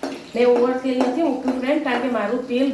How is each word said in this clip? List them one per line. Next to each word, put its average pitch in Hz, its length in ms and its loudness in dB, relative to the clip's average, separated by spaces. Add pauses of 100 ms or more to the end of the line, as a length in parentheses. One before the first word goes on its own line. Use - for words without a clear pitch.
(340)
મેં 240 120 4
ઓવર 247 380 4
તેલ 254 160 0
નથી 320 220 0
મૂક્યું 254 380 0
ફ્રેન્ડ, 285 240 0
કારણ 247 180 -2
કે 247 140 -2
મારું 220 320 -2
તેલ 262 260 0